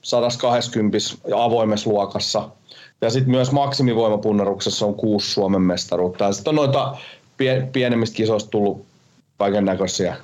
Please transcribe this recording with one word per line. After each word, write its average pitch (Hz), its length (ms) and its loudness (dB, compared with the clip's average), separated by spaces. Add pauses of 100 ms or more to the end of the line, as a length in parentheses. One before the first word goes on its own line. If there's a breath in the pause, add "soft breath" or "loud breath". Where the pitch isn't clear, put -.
sadaskahdeskympissä 113 1120 0 (120)
ja 110 160 2
avoimessa 110 460 0
luokassa, 101 580 -2 (520 loud breath)
ja 113 100 0
sit 131 160 2
myös 127 260 2
maksimivoimapunnarruksessa 107 1300 0
on 104 80 0
kuusi 104 360 0
Suomen 98 320 2
mestaruutta, 90 640 0
ja 101 80 2
sit - 160 -4
on 156 60 0
noita 139 420 0 (400 loud breath)
pie-, 131 360 0
pienemmistä 120 440 0
kisoista 110 340 0
tullut 101 340 0 (540)
kaiken 101 260 2
näköisiä 95 600 -2